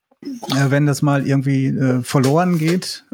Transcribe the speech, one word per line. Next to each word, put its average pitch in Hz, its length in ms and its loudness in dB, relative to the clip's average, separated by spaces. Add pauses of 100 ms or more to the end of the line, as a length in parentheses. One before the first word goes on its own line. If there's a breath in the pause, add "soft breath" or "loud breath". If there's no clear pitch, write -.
(220)
Äh, 139 480 -2
wenn 143 160 2
das 143 160 0
mal 143 240 0
irgendwie, 135 400 0
äh, 127 360 0
verloren 151 560 2
geht, 165 560 -2